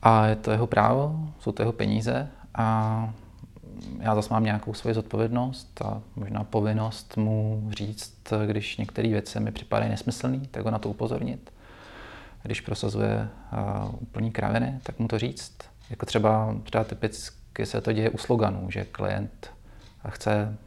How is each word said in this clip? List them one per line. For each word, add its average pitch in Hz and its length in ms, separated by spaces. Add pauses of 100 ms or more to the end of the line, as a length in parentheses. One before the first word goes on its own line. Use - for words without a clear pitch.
A 110 240
je 110 100
to 107 160
jeho 110 160
právo, 143 600 (100)
jsou 110 120
to 107 100
jeho 110 100
peníze 110 560 (280)
a 110 580 (880)
já 110 160
zas 107 140
mám 110 140
nějakou 107 300
svoji 113 220
zodpovědnost 117 880
a 107 200 (140)
možná 104 280
povinnost 107 760
mu 107 540
říct, 104 640 (120)
když 104 320
některé 113 320
věci 107 300
mi 107 120
připadají 110 400
nesmyslný, 127 600
tak 107 140
ho 110 60
na 110 80
to 107 100
upozornit. 120 640 (920)
Když 110 180
prosazuje, 107 680 (240)
eh, - 40 (420)
úplný 110 320
kraviny, 113 520
tak - 160
mu 117 80
to 110 120
říct. - 380 (320)
Jako - 160
třeba, 110 580
třeba 113 200
typicky - 840
se 110 160
to 117 100
děje 110 180
u 113 80
sloganů, 98 540
že 98 140
klient 101 680 (560)
chce 107 580